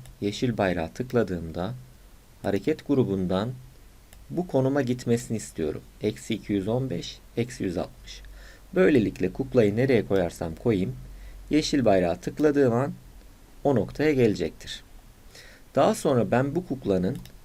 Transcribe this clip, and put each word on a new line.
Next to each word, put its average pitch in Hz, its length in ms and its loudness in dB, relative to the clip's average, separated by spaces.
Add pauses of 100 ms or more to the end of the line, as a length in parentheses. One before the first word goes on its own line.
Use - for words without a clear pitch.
(200)
yeşil 104 380 -2
bayrağa 87 300 2
tıkladığımda 95 840 -2 (680)
hareket 123 440 -2
grubundan 98 640 0 (800)
bu 175 160 -4
konuma 139 360 2
gitmesini 120 540 -2
istiyorum. - 460 -6 (180)
Eksi - 340 -2
iki 104 180 -6
yüz 98 160 0
on 127 220 -2
beş, - 280 -8 (180)
eksi 117 280 -4
yüz 87 140 -2
altmış. - 440 -10 (520)
Böylelikle 131 580 4
kuklayı 110 440 2
nereye 123 300 2
koyarsam 87 480 0
koyayım, 113 420 0 (540)
yeşil 147 340 2
bayrağı 92 320 4
tıkladığım 143 560 2
an 135 200 0 (720)
o 139 100 4
noktaya 139 380 0
gelecektir. 101 720 0 (880)
Daha 170 200 4
sonra 120 360 2
ben 131 240 2
bu 175 120 -4
kuklanın 95 520 0 (260)